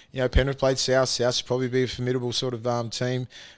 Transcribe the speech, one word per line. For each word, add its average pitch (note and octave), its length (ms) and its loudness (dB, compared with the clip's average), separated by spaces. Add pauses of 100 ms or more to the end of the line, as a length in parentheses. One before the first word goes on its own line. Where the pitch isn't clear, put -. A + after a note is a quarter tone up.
(120)
You C3+ 80 -6
know, B2+ 80 2
Penrith C3+ 300 2
played C3+ 200 4
South. B2+ 300 4
South A#2+ 280 0
should - 100 -2
probably B2+ 240 -2
be B2+ 140 2
a A#2 40 0
formidable B2 460 -2
sort B2+ 200 -2
of, A#2 140 -6
um, A#2+ 220 -2
team. B2+ 380 -4 (300)